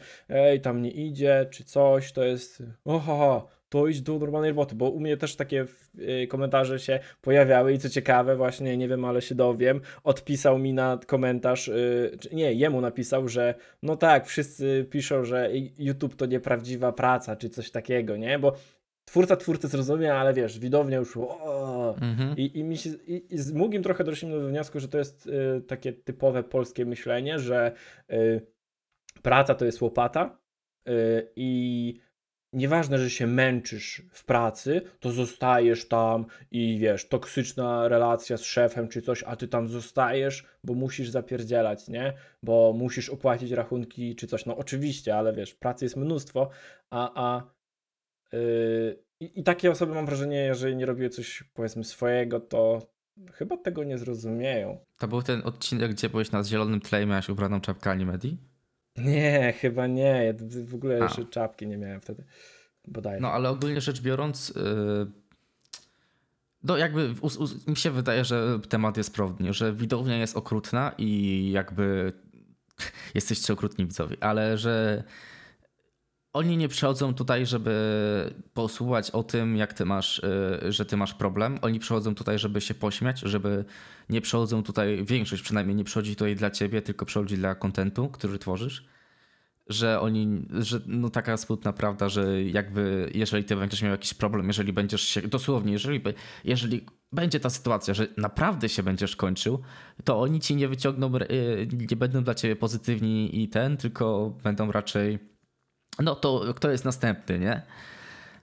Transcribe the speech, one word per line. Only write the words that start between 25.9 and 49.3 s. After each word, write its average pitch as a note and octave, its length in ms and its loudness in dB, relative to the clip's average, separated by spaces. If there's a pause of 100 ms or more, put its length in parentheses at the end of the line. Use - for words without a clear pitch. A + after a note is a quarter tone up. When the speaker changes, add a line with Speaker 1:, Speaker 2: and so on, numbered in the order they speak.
Speaker 1:
typowe B2+ 500 0
polskie B2 420 -2
myślenie, B2 540 -2
że, B2 340 2 (400)
y, A2+ 340 2 (760)
praca C3+ 320 6
to B2+ 100 0
jest A#2 160 0
łopata, B2+ 580 0 (500)
y, A2+ 480 2
i B2 640 -2 (520)
nieważne, C#3 460 2
że B2+ 120 0
się B2 160 -2
męczysz B2 760 0 (100)
w - 120 -20
pracy, B2 580 2 (180)
to B2 120 -4
zostajesz A#2+ 760 2
tam A2+ 380 2 (240)
i A2+ 280 0
wiesz, G#2+ 300 2
toksyczna A#2+ 800 -2
relacja A#2 480 4
z - 60 -6
szefem A#2+ 460 2
czy A#2+ 140 -6
coś, A#2+ 240 -2
a A#2 100 -8
ty A#2+ 120 -8
tam A#2 200 -2
zostajesz, C3 800 -2 (180)
bo B2 100 -4
musisz B2+ 360 -4
zapierdzielać, A#2 800 -2
nie? B2+ 240 -4 (300)
Bo A2+ 340 8
musisz A#2+ 320 -2
opłacić B2+ 420 0
rachunki A#2+ 680 -4
czy A#2 100 -12
coś. - 200 -6
No A#2 100 -6
oczywiście, C3+ 600 -2
ale A2 160 2
wiesz, G#2+ 220 -6
pracy B2 300 -4
jest B2 120 -4
mnóstwo, C3+ 540 -2 (400)
a, B2 240 -4
a, B2 360 -2 (840)
y, A2+ 640 0 (220)
i, - 200 -12